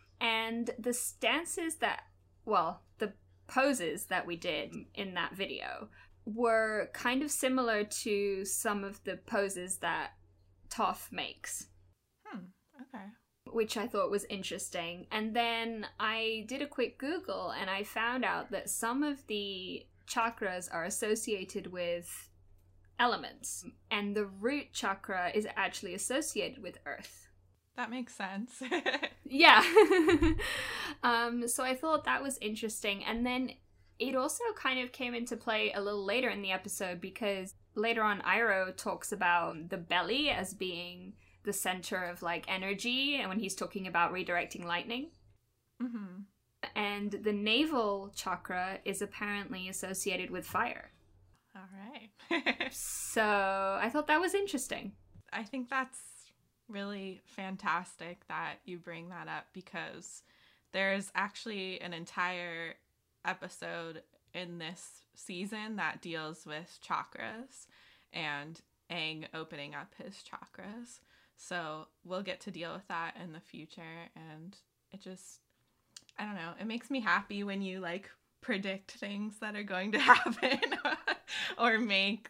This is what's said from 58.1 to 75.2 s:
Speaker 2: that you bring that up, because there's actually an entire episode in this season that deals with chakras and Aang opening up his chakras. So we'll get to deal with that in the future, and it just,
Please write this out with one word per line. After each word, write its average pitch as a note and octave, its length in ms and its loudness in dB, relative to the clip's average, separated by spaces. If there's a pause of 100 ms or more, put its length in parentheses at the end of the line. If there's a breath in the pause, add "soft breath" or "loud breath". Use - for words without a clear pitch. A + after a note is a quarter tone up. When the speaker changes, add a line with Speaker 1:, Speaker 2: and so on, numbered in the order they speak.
Speaker 2:
that E3 260 -4 (100)
you F3 140 -8
bring E3+ 320 -12
that E3 180 -12
up, D#3 240 -8
because - 720 -12 (500 soft breath)
there's G3 420 0
actually F#3+ 640 -6
an F3 120 -8
entire F3 800 -4 (500)
episode E3+ 800 -6 (300)
in F3 260 -8
this E3+ 420 -12 (140)
season G#3+ 640 -8
that E3 240 -2
deals D#3+ 460 -8
with D#3 400 -10
chakras - 800 -6 (460 soft breath)
and D3+ 480 -4 (300)
Aang D#3 440 -4
opening D3+ 400 -10
up D3 280 -12
his G3 140 -12
chakras. - 840 -14 (360 soft breath)
So D#3 500 -8 (180)
we'll F3+ 180 -6
get F#3+ 200 -8
to G#3 80 -10
deal E3 220 -8
with F#3 160 -12
that E3 340 -6
in F3 100 -10
the D#3+ 80 -14
future, E3 760 -14
and D#3+ 420 -16 (360)
it F#3+ 80 -16
just, - 400 -16 (800)